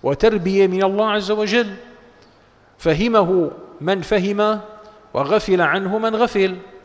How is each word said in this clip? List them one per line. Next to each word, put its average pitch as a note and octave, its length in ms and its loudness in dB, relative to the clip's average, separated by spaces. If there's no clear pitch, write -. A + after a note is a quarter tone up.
وتربية F#3+ 640 2
من F#3 160 0
الله G3+ 280 0
عز G3+ 200 -2
وجل، G#3+ 440 0
فهمه F3+ 720 2
من F3+ 220 -2
فهم G3+ 580 0
وغفل F3+ 460 0
عنه F#3 380 0
من A3 180 -2
غفل. G3 400 0